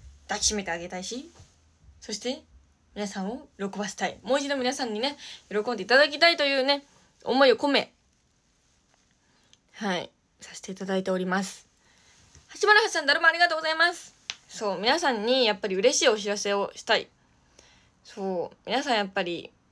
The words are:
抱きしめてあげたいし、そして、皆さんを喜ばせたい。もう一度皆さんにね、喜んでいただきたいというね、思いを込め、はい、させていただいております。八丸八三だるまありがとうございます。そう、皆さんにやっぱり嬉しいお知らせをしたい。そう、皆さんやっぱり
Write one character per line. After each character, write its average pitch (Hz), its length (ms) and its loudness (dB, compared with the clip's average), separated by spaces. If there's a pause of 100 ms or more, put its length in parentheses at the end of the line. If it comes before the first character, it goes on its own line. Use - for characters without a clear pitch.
(260)
抱 208 140 -6
き - 60 0
し 208 80 -2
め 202 100 -4
て 175 60 -8
あ 170 80 -6
げ 170 100 -12
た 185 100 -10
い 185 60 -10
し、 277 260 -12 (720)
そ - 120 -12
し 208 60 -8
て、 277 240 -8 (520)
皆 208 120 -6
さ 202 160 -8
ん 190 60 -4
を 277 180 -10 (120)
喜 196 200 -8
ば 202 100 -6
せ - 80 -12
た 196 100 -4
い。 - 160 -6
も 247 140 0
う 294 40 2
一 277 80 -6
度 277 80 -2
皆 254 160 -2
さ 277 120 -6
ん 226 80 -6
に 208 60 -4
ね、 285 180 -4 (320)
喜 202 100 -4 (120)
ん 240 60 -4
で 190 80 -6
い - 20 -18
た 233 100 6
だ 302 120 8
き 294 100 -8
た 339 120 6
い 339 60 2
と 294 80 0
い 277 160 2
う 254 40 2
ね、 285 200 0 (380)
思 262 240 4
い 247 60 8
を - 40 4
込 285 120 0
め、 269 240 0 (1800)
は 196 240 -4
い、 - 120 -10 (300)
さ - 140 -20
せ - 80 -18
て - 100 -12
い - 20 -10
た 190 100 -10
だ 190 120 -2
い 190 80 -2
て 190 60 -2
お 185 80 0
り 185 80 -4
ま 190 180 0
す。 - 240 -14 (800)
八 - 180 -6
丸 415 140 8
八 453 100 2
三 311 160 -4
だ 285 80 4
る 330 60 -2
ま 330 80 6
あ 320 40 4
り 330 60 0
が 349 100 4
と 330 60 -2
う 311 40 -2
ご 320 40 -8
ざ 320 80 0
い 320 60 0
ま 339 160 2
す。 - 220 -14 (340)
そ 208 260 -4
う、 175 40 -6
皆 240 200 2
さ 339 120 0
ん 214 160 -2
に 254 200 2
や 214 80 2
っ 208 60 -16
ぱ 214 80 -4
り 190 80 -2
嬉 247 220 4
し - 40 0
い 311 60 6
お 220 80 4
知 208 120 -6
ら 208 80 -2
せ 202 180 -2
を 202 200 -2
し - 80 -16
た 214 140 2
い。 - 120 -4 (960)
そ 190 480 -6
う、 - 40 -20 (100)
皆 240 160 -2
さ 277 100 -2
ん 226 40 2
や 208 80 0
っ 196 40 -8
ぱ 196 140 -4
り 170 280 -8 (220)